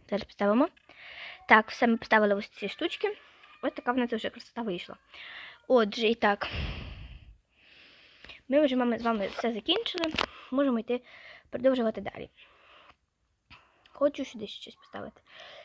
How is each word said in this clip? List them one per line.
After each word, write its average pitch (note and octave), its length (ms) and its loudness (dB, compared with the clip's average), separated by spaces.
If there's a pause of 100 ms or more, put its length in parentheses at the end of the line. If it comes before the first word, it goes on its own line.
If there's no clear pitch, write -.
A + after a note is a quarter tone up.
(100)
Зараз G3+ 140 -2
поставимо. A3 440 2 (800)
Так, A3 220 8
все, - 160 0
ми A3+ 100 4
поставили G#3+ 380 4
ось G3+ 140 -6
ці - 200 -10
штучки. - 480 -4 (460)
Ось C4+ 100 -2
така - 200 -4
в C4 40 -2
нас A#3+ 160 0
вже - 180 -4
красота - 320 -12
вийшла. F#3 340 -6 (720)
Отже, A3+ 380 4
і A3+ 80 4
так. G#3 340 2 (2000)
Ми D4 160 6
вже, B3+ 120 4
мами, A#3+ 220 2
з A#3 40 -8
вами A3+ 240 0
все A3+ 260 -2
закінчили. E4 600 -2 (380)
Можемо C4 280 2
йти A#3+ 220 -4 (500)
продовжувати A#3+ 500 2
далі. - 300 -10 (1600)
Хочу C#4+ 320 0
сюди G#3+ 220 -10
ще - 140 -14
щось - 140 -16
поставити. - 460 -16 (440)